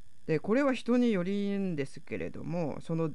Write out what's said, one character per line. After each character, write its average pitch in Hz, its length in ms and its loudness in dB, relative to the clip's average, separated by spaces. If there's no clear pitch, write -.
で、 151 120 4
こ 196 140 0
れ 269 100 6
は 269 100 4
人 240 240 2
に 247 140 6
よ 185 120 2
り 202 340 0
ん 190 180 0
で 143 120 -2
す - 120 -10
け 107 200 -6
れ 82 100 -4
ど - 140 -8
も、 156 380 -2
そ 165 140 -4
の 160 200 2